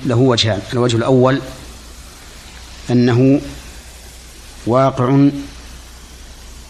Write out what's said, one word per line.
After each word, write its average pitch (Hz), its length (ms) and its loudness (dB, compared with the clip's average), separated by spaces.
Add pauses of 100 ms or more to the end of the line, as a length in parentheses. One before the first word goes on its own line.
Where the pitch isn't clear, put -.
له 120 100 0
وجهان. 113 460 2 (100)
الوجه 120 240 0
الأول 131 440 2 (1500)
أنه 123 500 4 (1300)
واقع 131 600 2 (1400)